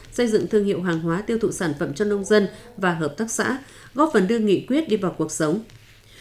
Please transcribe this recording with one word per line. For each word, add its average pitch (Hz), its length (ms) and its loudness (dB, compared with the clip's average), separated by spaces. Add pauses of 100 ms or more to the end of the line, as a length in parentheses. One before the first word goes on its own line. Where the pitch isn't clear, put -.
(120)
xây 247 140 0
dựng 208 200 2
thương 208 180 2
hiệu 196 180 0
hàng 170 180 0
hóa, 170 260 0
tiêu 233 120 0
thụ 170 140 0
sản 165 260 -2
phẩm 156 160 -4
cho 208 100 -2
nông 202 200 0
dân 208 220 4 (300)
và 180 180 0
hợp 156 220 -2
tác 226 140 -4
xã, 226 280 -2 (360)
góp 302 180 2
phần 185 160 4
đưa 233 100 0
nghị 196 280 2
quyết 311 220 0
đi 214 80 2
vào 185 220 -2
cuộc 156 140 -4
sống. 160 280 0 (600)